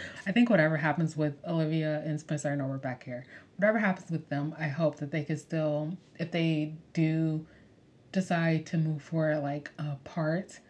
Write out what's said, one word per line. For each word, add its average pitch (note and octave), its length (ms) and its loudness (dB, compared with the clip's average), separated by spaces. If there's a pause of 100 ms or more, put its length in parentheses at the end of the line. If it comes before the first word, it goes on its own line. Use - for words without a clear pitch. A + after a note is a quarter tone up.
(260)
I G3 60 -2
think A#3 160 6
whatever D#3+ 280 6
happens D#3+ 400 0
with D3+ 180 0 (120)
Olivia D#3 600 0
and D3+ 140 -2
Spencer, D3+ 300 -4
I C#3+ 40 0
know C#3 120 -2
we're C3+ 120 -4
back B2+ 240 -6
here. B2 220 -10 (320)
Whatever G#3+ 220 4
happens F#3+ 320 0
with D#3+ 180 -4
them, D3 280 -2
I D#3 120 -4
hope D3 300 0
that C#3+ 120 -6
they D#3 140 -2
can D#3 140 -2
still, D#3 580 -2 (220)
if E3 120 -4
they D#3 440 0 (180)
do D#3+ 520 2 (680)
decide E3 540 2
to E3 120 0
move D#3 240 0
forward, D#3 380 0
like, C#3+ 360 -4
apart, D3+ 920 -4